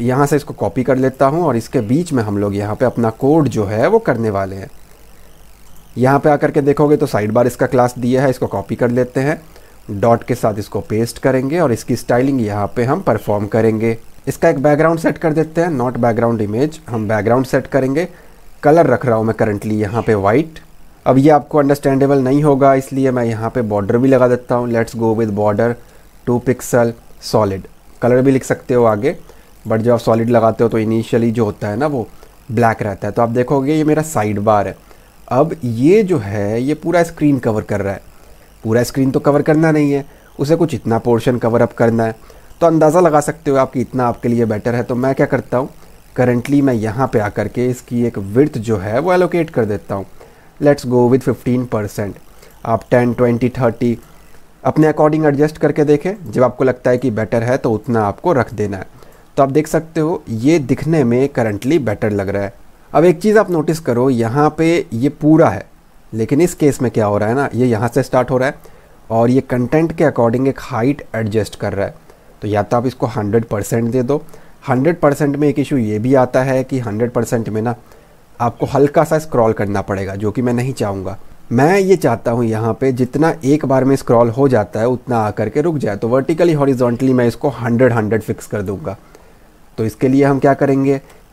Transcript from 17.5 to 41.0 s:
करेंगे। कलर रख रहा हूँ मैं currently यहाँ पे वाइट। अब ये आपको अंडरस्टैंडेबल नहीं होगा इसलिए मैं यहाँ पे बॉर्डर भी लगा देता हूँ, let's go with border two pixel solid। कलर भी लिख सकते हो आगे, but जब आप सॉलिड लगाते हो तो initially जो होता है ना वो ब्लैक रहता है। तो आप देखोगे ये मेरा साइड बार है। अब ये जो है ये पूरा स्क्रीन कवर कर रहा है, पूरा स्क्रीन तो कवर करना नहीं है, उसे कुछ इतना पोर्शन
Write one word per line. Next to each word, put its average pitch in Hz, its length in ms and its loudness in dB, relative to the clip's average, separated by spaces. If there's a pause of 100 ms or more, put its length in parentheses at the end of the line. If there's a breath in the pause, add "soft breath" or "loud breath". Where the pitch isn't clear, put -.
करेंगे। 139 400 -2 (560 soft breath)
कलर 151 240 6
रख 123 180 0
रहा 117 100 2
हूँ 110 100 0
मैं 110 80 0
currently 107 400 -2
यहाँ 107 280 -2
पे 110 140 2
वाइट। 113 440 0 (460)
अब 131 120 4
ये 139 120 6
आपको 147 280 2
अंडरस्टैंडेबल 139 640 2
नहीं 139 200 2
होगा 139 300 4
इसलिए 135 380 0
मैं 127 140 -2
यहाँ 113 240 -2
पे 123 120 -4
बॉर्डर 104 360 0
भी 131 100 2
लगा 127 200 4
देता 123 280 0
हूँ, 120 160 -2
let's 113 240 -2
go 113 200 0
with 110 220 -2
border 107 360 0 (560 soft breath)
two 120 180 0
pixel 120 440 0 (400)
solid। 98 360 0 (340)
कलर 123 200 2
भी 135 100 4
लिख 131 120 0
सकते - 300 -4
हो 120 120 4
आगे, 110 300 0 (520 soft breath)
but 110 100 0
जब 113 140 2
आप 113 80 2
सॉलिड 113 300 0
लगाते 113 340 2
हो 113 60 2
तो 113 100 0
initially 113 520 0
जो 113 140 0
होता 104 220 -6
है 104 100 -4
ना 143 100 -2
वो 127 200 -4 (440 soft breath)
ब्लैक 113 300 0
रहता 104 260 -4
है। 104 60 -6
तो 120 80 0
आप 117 80 2
देखोगे 131 460 0
ये 156 80 0
मेरा 151 180 2
साइड 107 380 -2
बार 104 280 2
है। 92 80 -8 (520 soft breath)
अब 139 360 0
ये 131 400 4
जो 180 140 0
है 104 460 -2
ये 147 100 -2
पूरा 170 300 0
स्क्रीन 147 360 0
कवर 107 220 -2
कर 101 200 -4
रहा 98 120 -4
है, - 80 -10 (640 soft breath)
पूरा 113 200 2
स्क्रीन 135 280 -2
तो 147 80 0
कवर 143 220 2
करना 160 300 2
नहीं 147 200 2
है, 139 140 -2 (340 soft breath)
उसे 143 160 2
कुछ 170 180 0
इतना 113 260 -2
पोर्शन 120 380 0